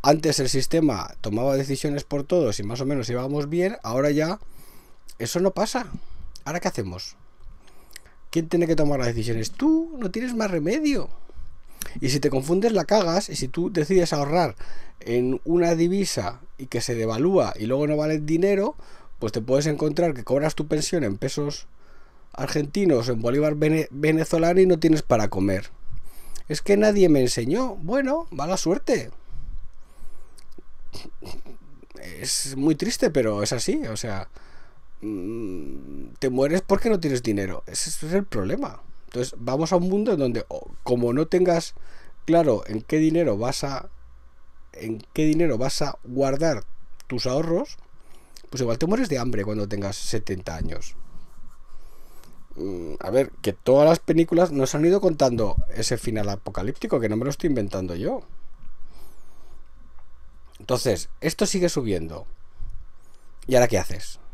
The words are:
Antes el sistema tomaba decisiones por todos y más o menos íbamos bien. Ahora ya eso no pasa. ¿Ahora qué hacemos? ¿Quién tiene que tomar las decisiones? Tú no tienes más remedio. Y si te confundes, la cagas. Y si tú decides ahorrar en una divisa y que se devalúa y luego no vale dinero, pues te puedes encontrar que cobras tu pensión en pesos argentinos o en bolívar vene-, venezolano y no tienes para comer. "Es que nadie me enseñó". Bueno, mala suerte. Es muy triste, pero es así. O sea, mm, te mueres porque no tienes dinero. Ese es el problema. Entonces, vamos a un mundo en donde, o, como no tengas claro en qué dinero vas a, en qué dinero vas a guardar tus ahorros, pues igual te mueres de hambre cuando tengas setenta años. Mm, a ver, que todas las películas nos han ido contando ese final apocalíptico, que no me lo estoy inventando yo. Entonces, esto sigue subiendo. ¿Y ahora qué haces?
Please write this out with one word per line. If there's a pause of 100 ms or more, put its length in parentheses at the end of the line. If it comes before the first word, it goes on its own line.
Antes
el
sistema
tomaba
decisiones
por
todos
y
más
o
menos
íbamos
bien.
Ahora
ya (800)
eso
no
pasa. (580)
¿Ahora
qué
hacemos? (1120)
¿Quién
tiene
que
tomar
las
decisiones?
Tú
no
tienes
más
remedio. (920)
Y
si
te
confundes,
la
cagas.
Y
si
tú
decides
ahorrar (440)
en
una
divisa (160)
y
que
se
devalúa
y
luego
no
vale
dinero, (440)
pues
te
puedes
encontrar
que
cobras
tu
pensión
en
pesos (680)
argentinos
o
en
bolívar
vene-,
venezolano
y
no
tienes
para
comer. (800)
"Es
que
nadie
me
enseñó".
Bueno,
mala
suerte. (3000)
Es
muy
triste,
pero
es
así.
O
sea, (720)
mm,
te
mueres
porque
no
tienes
dinero.
Ese
es
el
problema. (240)
Entonces,
vamos
a
un
mundo
en
donde,
o, (100)
como
no
tengas (500)
claro
en
qué
dinero
vas
a, (840)
en
qué
dinero
vas
a
guardar (420)
tus
ahorros, (720)
pues
igual
te
mueres
de
hambre
cuando
tengas
setenta
años. (1600)
Mm,
a
ver, (120)
que
todas
las
películas
nos
han
ido
contando (180)
ese
final
apocalíptico,
que
no
me
lo
estoy
inventando
yo. (2250)
Entonces, (120)
esto
sigue
subiendo. (1200)
¿Y
ahora
qué
haces? (140)